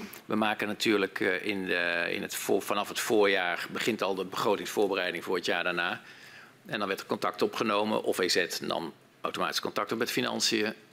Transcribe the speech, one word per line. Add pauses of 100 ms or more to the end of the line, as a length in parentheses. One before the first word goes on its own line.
(260)
We
maken
natuurlijk,
eh,
in
de,
in
het
voor-,
vanaf
het
voorjaar
begint
al
de
begrotingsvoorbereiding
voor
het
jaar
daarna. (640)
En
dan
werd
er
contact
opgenomen
of
E
Z
nam (280)
automatisch
contact
op
met
financiën, (200)